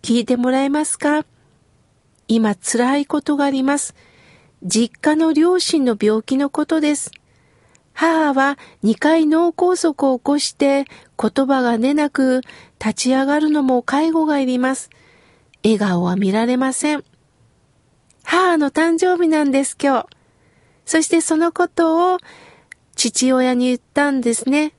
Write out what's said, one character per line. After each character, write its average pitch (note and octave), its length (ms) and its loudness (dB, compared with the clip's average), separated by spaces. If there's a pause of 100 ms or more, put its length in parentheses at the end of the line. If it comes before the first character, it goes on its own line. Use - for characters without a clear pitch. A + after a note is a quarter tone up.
聞 A#3 160 0
い A3+ 60 -4
て B3 120 0
も B3 140 -2
ら C4 120 0
え C#4 60 -2
ま D4+ 160 -2
す - 120 -8
か？ D4+ 280 -2 (1040)
今 A3 260 0
辛 B3 440 -2
い C#4+ 60 -4
こ D4 160 -4
と D4 140 -2
が C#4+ 80 0
あ C#4+ 60 0
り C4+ 120 -2
ま C#4 160 0
す。 - 160 -8 (680)
実 G#3+ 380 -2
家 D4+ 160 2
の D#4+ 160 2
両 E4+ 260 2
親 D#4+ 240 -2
の A#3 160 0
病 G#3+ 240 0
気 C4 140 -2
の C#4 120 -2
こ D4+ 160 -4
と D#4+ 140 -2
で D4 160 0
す。 - 160 -12 (800)
母 D#4+ 400 0
は C4+ 260 0 (260)
二 G#3 120 2
回 D#4+ 320 2
脳 E4 240 2
梗 F4+ 240 0
塞 E4 220 0
を C4 200 0
起 - 60 -10
こ C#4+ 160 0
し - 140 -6
て C#4 320 0 (360)
言 C4 240 0
葉 C4+ 160 0
が A#3 160 0
出 B3+ 160 0
な D4 160 0
く、 C4 300 0 (400)
立 G#3+ 140 -4
ち B3+ 200 -2
上 C4+ 120 0
が C#4+ 120 0
る D4+ 120 0
の D4+ 140 0
も B3+ 180 2
介 D4+ 300 0
護 D#4+ 140 0
が D4 140 0
い C4 60 0
り B3+ 140 -2
ま C4 160 0
す。 - 140 -14 (760)
笑 G#3+ 120 2
顔 F#3 260 0
は F3+ 120 -2
見 F#3+ 160 0
ら A3 140 0
れ B3 100 0
ま C4 160 -2
せ D4+ 240 -2
ん。 C#4 80 -8 (1200)
母 F4+ 320 2
の D4 160 0
誕 E4 260 0
生 F4+ 240 2
日 E4+ 60 2
な D#4 160 2
ん C#4 80 0
で C4+ 140 0
す、 - 120 -10
今 C4+ 260 0
日。 - 40 -14 (760)
そ D#4+ 160 0
し - 80 -4
て E4+ 100 2
そ D#4+ 160 0
の E4 160 2
こ F4 160 -2
と E4+ 460 0
を F4+ 40 -2 (800)
父 B3+ 380 0
親 B3+ 220 2
に B3 100 0
言 B3+ 100 0
っ - 20 -8 (160)
た C#4+ 160 0
ん C4+ 120 -2
で A#3 140 0
す - 120 -6
ね。 D4+ 320 0